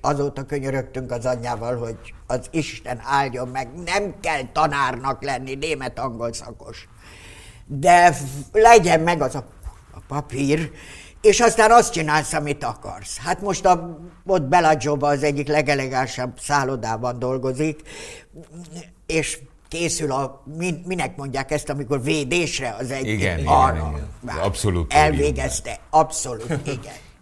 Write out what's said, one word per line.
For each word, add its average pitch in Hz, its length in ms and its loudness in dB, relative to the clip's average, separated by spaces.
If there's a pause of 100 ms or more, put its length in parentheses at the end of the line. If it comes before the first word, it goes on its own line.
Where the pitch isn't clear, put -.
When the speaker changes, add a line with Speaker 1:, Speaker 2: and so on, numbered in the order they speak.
Speaker 1:
azóta 143 460 -2
könyörögtünk 131 640 -6
az 120 160 -6
anyjával, 120 520 -4
hogy 117 180 -6 (300)
az 123 140 -2 (100)
Isten 123 540 -6
áldjon 127 440 -2
meg, 127 200 -8 (160)
nem 196 360 -2
kell 156 200 -2 (120)
tanárnak 135 680 0
lenni, 135 320 -6
német-angol 131 800 -4
szakos. - 560 -16 (800)
De 175 460 8
f-, 135 100 -6 (300)
legyen 202 480 8
meg 165 220 0
az 127 120 -2
a, 139 120 -8 (480)
a - 140 -18
papír, 143 600 -2 (500)
és 208 200 6
aztán 226 300 6
azt 233 220 8
csinálsz, 151 400 0
amit 147 320 -4
akarsz. 98 540 -10
Hát 170 220 -4
most 196 260 -2
a, 170 320 2 (280)
ott 185 160 2
Bellagio-ban 147 680 2
az 143 120 0
egyik 143 260 0
legelegásabb 131 920 0
szállodában 123 800 -2
dolgozik, 131 640 -2 (1300)
és 160 320 -2 (300)
készül 160 440 -4
a, 131 300 -6 (140)
min-, 175 300 -4
minek 175 300 -6
mondják 135 340 -6
ezt, 151 180 -2
amikor 139 340 -2
védésre 147 760 -2
az 127 120 -6
egyik 127 280 -2
Speaker 2:
Igen, 95 200 0
igen, 71 140 2
Speaker 1:
arra. 131 220 6 (200)
Speaker 2:
igen. 69 140 -8 (120)
Speaker 1:
Már 120 220 -8
Speaker 2:
Abszolút 92 500 0
Speaker 1:
elvégezte, 143 800 2
Speaker 2:
érintett. - 200 -12
Speaker 1:
abszolút, 131 600 0
Speaker 2:
<laughs> 139 280 -4
Speaker 1:
igen. 104 140 -16 (300)